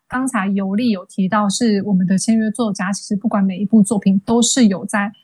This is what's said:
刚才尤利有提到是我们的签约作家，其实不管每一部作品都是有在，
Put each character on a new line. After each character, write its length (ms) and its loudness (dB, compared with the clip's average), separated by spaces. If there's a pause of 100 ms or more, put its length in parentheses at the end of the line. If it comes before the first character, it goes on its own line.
刚 180 -4
才 220 -2
尤 260 -2
利 160 0
有 160 -4
提 220 -2
到 200 0
是 360 0
我 80 -2
们 120 2
的 140 2
签 180 0
约 140 0
作 220 -2
家， 200 -4
其 120 -8
实 100 -4
不 140 -2
管 160 0
每 140 -2
一 60 -4
部 160 4
作 160 2
品 300 2
都 160 2
是 240 4
有 180 0
在， 280 -4 (120)